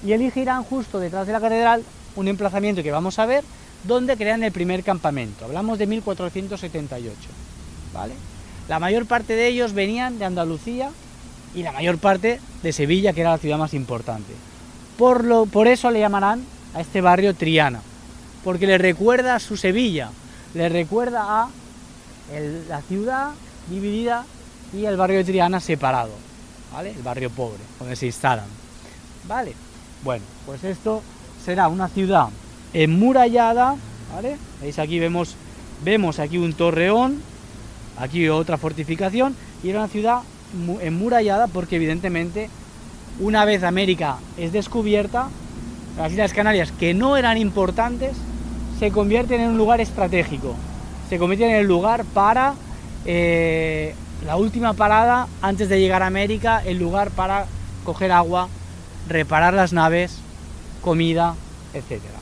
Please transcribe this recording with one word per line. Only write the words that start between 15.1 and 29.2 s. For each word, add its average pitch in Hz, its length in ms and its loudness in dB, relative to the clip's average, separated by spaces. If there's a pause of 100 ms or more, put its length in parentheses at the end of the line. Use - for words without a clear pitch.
lo, 233 220 6
por 208 220 6
eso 247 240 6
le 226 80 2
llamarán 208 440 2 (300)
a 165 80 -6
este 190 180 -2
barrio 185 360 6
Triana, 151 460 2 (640)
porque 185 220 0
le 190 120 6
recuerda 220 580 4
a 226 40 0
su - 160 -8
Sevilla, 185 540 0 (440)
le 170 140 0
recuerda 208 560 0
a 214 260 0 (840)
el, 151 340 -8
la 151 140 -6
ciudad 247 480 -4 (400)
dividida 220 560 -2 (480)
y 202 120 -4
el 202 120 0
barrio 190 200 4
de 190 80 2
Triana 180 340 2
separado, 131 520 -2 (640)
¿vale? 170 160 -10
El 175 140 -14
barrio 123 260 -4
pobre, 113 300 -8 (200)
donde 127 160 -8
se 123 120 -4
instalan, 120 400 -2 (800)